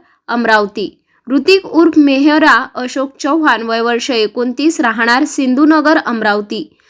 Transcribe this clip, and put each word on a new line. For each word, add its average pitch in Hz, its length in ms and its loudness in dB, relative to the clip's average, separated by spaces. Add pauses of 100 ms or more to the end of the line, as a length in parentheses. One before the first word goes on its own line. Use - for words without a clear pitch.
(280)
अमरावती, 220 600 0 (380)
ऋतिक 285 400 0
उर्फ 320 320 2
मेहरा 285 580 4 (180)
अशोक 262 360 -6 (100)
चव्हाण, 285 420 0
वय 226 180 -2
वर्ष 233 300 -2
एकोणतीस, 247 720 -2
राहणार 233 440 0
सिंधुनगर, 294 720 2
अमरावती, 214 720 -4 (220)